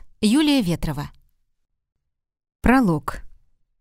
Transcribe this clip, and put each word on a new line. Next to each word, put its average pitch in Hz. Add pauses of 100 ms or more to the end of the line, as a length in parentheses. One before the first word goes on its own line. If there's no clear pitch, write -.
(200)
Юлия 277
Ветрова. 151 (1500)
Пролог. 226 (580)